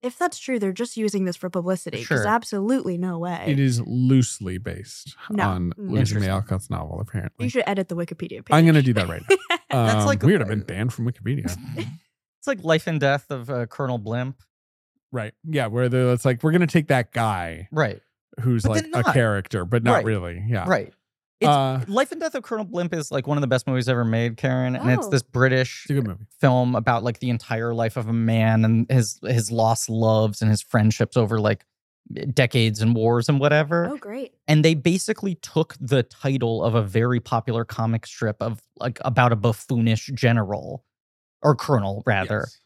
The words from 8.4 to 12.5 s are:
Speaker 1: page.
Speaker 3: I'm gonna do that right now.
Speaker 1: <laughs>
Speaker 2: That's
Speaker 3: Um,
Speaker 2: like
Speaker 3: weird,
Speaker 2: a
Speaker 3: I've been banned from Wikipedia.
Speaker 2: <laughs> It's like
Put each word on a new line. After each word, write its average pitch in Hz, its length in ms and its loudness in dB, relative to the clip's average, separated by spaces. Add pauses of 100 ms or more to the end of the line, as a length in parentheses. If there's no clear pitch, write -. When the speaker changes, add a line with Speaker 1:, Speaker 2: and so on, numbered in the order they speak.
Speaker 1:
page. - 80 -2
Speaker 3:
I'm 160 140 6
gonna 156 160 6
do 127 120 2
that 95 140 0
right 87 200 -8
now. 381 80 4 (120)
Speaker 1:
<laughs> - 220 -6
Speaker 2:
That's 117 300 2
Speaker 3:
Um, 104 60 2
Speaker 2:
like 95 160 0
Speaker 3:
weird, 175 180 4
Speaker 2:
a 117 40 0
Speaker 3:
I've 98 40 -6
been 107 140 -2
banned 104 300 -6
from 120 180 -4
Wikipedia. 107 440 -6 (220)
Speaker 2:
<laughs> 151 220 -10 (400)
It's - 80 -12
like 214 180 -4